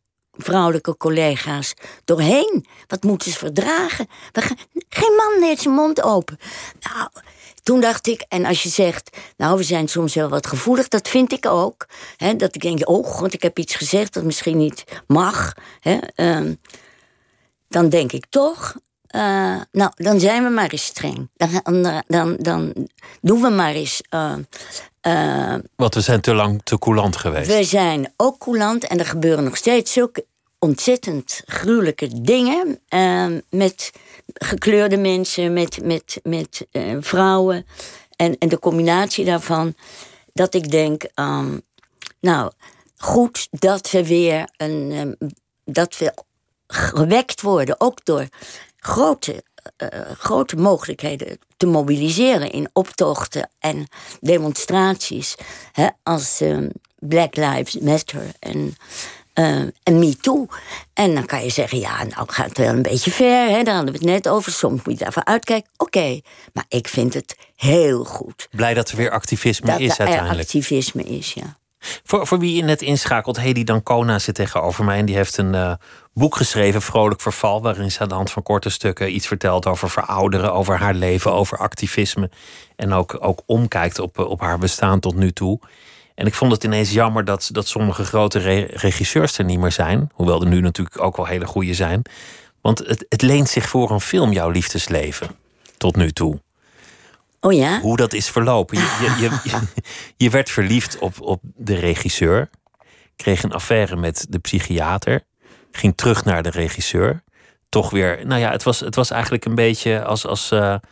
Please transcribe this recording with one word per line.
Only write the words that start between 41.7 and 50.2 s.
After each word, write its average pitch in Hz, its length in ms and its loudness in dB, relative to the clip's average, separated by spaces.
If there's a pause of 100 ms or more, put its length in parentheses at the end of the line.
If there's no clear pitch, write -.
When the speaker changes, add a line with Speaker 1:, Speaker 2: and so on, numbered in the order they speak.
Speaker 1:
"Nou, 151 300 2 (460)
goed - 540 0
dat 190 400 0
we 180 160 2
weer 165 500 2
een, 151 360 -6
ehm, 147 360 -8 (360)
dat 170 340 -2
we 160 140 -2 (540)
gewekt 175 720 0
worden, 170 400 0
ook 247 240 0
door 139 240 0 (500)
grote, - 640 0 (340)
eh, - 120 -8 (300)
grote 135 380 -2